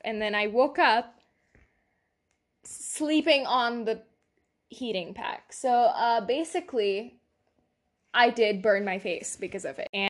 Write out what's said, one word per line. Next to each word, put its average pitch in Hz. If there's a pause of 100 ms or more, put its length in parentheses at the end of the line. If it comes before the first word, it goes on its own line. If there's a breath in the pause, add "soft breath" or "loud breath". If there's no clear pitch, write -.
and 214
then 208
I 208
woke 254
up 240 (1400)
sleeping 302
on 240
the 214 (680)
heating 196
pack. -
So, -
uh, 233
basically, 240 (960)
I 240
did 214
burn 202
my 190
face 185
because 190
of 139
it. - (220)